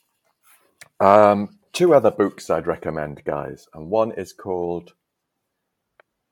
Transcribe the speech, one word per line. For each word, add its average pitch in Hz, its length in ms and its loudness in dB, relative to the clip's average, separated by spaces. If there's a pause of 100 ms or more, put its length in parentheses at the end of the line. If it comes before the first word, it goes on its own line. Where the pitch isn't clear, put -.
(1000)
Um, 101 600 4 (140)
two 175 220 2
other 113 160 4
books - 400 -4
I'd 82 160 -4
recommend, 78 580 -8
guys, 71 480 -10
and 78 160 -18
one 110 240 -2
is 95 200 -14
called 87 640 -10 (1400)